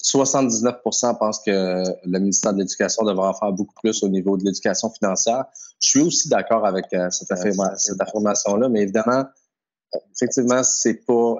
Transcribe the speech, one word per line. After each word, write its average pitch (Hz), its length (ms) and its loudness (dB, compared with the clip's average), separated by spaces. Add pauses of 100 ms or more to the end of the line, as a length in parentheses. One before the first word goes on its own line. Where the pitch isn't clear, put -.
Soixante-dix-neuf 123 800 0
pour 110 120 -2
cent 120 200 0
pensent 107 300 -4
que 107 60 0
le 92 680 -2
ministère 98 360 0
de 98 60 0
l'Éducation 98 440 -2
devrait 95 240 0
en 95 60 0
faire 101 180 -2
beaucoup 101 300 -6
plus 110 200 0
au 101 60 2
niveau 95 300 0
de 95 60 -2
l'éducation 98 440 -2
financière. 110 560 -2 (380)
Je - 80 4
suis 135 100 4
aussi 160 300 2
d'accord 110 340 2
avec, 95 300 0
euh, 90 160 0
cette - 200 -8
affirma-, 98 460 0
cette 95 240 -2
affirmation-là, 104 720 0
mais 110 100 2
évidemment, 110 460 0 (880)
effectivement, 123 480 0
c'est - 420 -2
pas 117 360 2